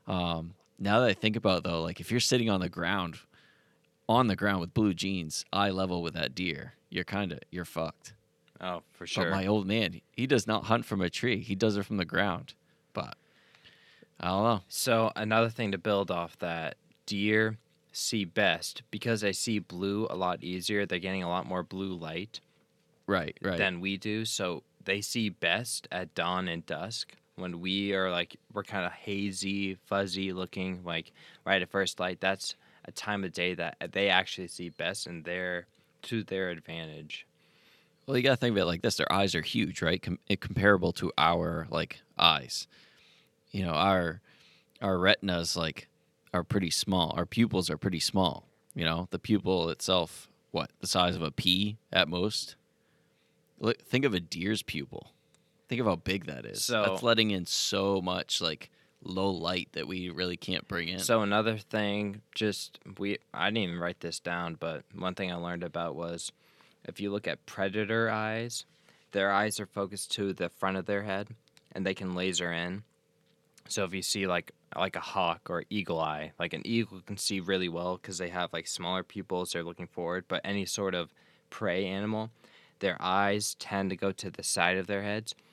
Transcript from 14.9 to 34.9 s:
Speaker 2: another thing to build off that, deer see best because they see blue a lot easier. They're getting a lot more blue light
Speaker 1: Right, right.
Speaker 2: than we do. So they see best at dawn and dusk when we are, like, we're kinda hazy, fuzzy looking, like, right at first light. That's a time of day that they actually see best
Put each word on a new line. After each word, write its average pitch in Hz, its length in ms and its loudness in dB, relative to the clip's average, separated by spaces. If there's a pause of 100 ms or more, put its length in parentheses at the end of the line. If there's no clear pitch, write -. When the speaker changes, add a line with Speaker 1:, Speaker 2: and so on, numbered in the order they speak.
Speaker 2:
another 110 340 4
thing 113 220 -2
to 95 60 -2
build 98 340 2
off 85 280 -4
that, 82 380 -4 (280)
deer 107 520 2 (340)
see - 340 -2
best 87 560 0 (100)
because 110 300 -2
they 101 120 0
see 107 260 -2
blue 98 500 -2
a - 60 -4
lot 90 280 0
easier. 92 420 -2
They're 90 140 -2
getting 95 240 -4
a 85 60 -2
lot 90 160 -2
more 90 180 -4
blue 95 300 -6
light 85 460 -8 (680)
Speaker 1:
Right, 90 340 0
right. 92 160 0
Speaker 2:
than 92 240 0
we 98 160 -2
do. 107 280 -2
So 90 380 -2 (200)
they 101 180 0
see 110 280 0
best 95 600 -2
at 90 240 -6
dawn 90 320 0
and 85 180 -4
dusk 87 500 -6 (200)
when 90 240 -6
we 98 340 0
are, 95 180 2
like, 87 260 -2 (160)
we're 101 100 -2
kinda 90 260 -2
hazy, 98 840 -4
fuzzy 95 560 -2
looking, 92 540 -6
like, 82 260 -4 (340)
right 95 160 4
at 92 80 -4
first 95 300 0
light. 90 220 -2
That's 95 340 0 (300)
a - 60 -16
time 101 340 -4
of 85 80 -6
day 90 220 0
that 85 360 -6
they 98 180 2
actually 92 380 2
see 85 220 -10
best 87 380 -6